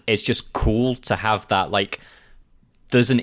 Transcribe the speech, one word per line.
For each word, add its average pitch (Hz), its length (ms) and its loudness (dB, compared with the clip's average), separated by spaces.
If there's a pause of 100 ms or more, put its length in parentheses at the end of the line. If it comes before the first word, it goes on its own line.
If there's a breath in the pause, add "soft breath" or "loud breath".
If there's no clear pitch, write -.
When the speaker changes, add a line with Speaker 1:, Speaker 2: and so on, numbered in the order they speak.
Speaker 1:
yeah. 113 60 2
Speaker 2:
it's 104 100 0
just - 300 -2
cool 123 420 0
to - 220 -4
have 107 320 -2
that, 95 200 0
like, 101 300 -2 (920 soft breath)
there's 123 200 4
an 120 120 2